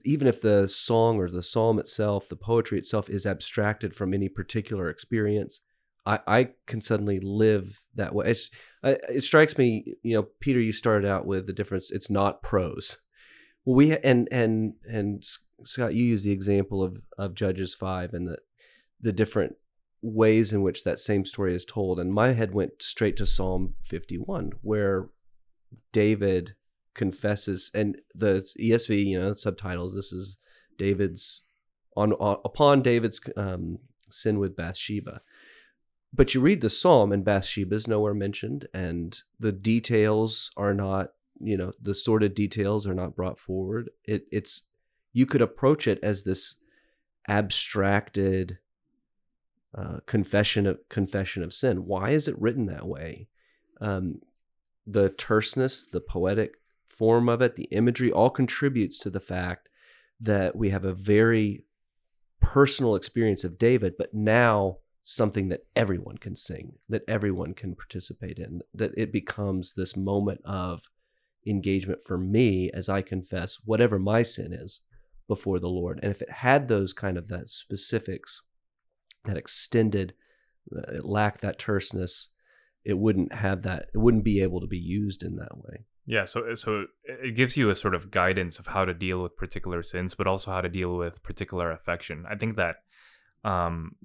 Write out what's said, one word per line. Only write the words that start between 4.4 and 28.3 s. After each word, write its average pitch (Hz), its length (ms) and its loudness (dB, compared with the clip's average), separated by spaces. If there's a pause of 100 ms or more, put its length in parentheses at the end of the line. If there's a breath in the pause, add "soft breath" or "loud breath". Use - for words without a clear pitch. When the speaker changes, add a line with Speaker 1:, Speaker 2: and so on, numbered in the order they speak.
Speaker 1:
experience, 104 720 -2 (440)
I, 104 220 0
I 123 220 4 (180)
can 113 140 -6
suddenly 104 400 0
live 101 600 2 (140)
that 98 200 -4
way. 104 160 2
It's, - 200 -2 (320 loud breath)
I, 135 140 4 (120)
it 135 140 -2
strikes 151 340 6
me, 113 460 2
you 113 140 0
know, 104 80 2 (160)
Peter, 127 200 2
you 110 120 2
started 104 360 2
out 98 180 0
with 95 200 -2
the 95 60 -6
difference. 95 400 -6
It's 98 180 -6
not 98 320 2
prose. - 560 -2 (640 soft breath)
Well, 127 120 4
we, 151 220 8
and, 120 340 4
and, 113 420 2 (100)
and 104 380 -4
S-, - 160 -10 (260)
Scott, 120 300 -2
you 120 100 2
used 110 200 2
the 101 80 2
example 98 500 2
of, 92 180 -4 (160)
of 98 200 -6
Judges 92 360 -2
five 92 420 -6
and 87 120 -4
the, 85 120 -8 (600 soft breath)
the 110 120 0
different 101 420 0 (480)
ways 110 500 4
in 101 100 2
which 90 200 0
that - 160 -2
same 101 260 0
story 95 300 -2
is 90 100 -6
told. 92 360 -2
And 90 120 -2
my 113 200 4
head 110 200 0
went 95 300 -2
straight - 360 0
to 101 80 2
Psalm 92 480 2 (100)
fifty-one, 104 800 -6
where 101 460 0 (840)
David 101 640 2 (380)
confesses, 101 760 -2
and 101 280 -2 (120)
the 98 320 2 (140)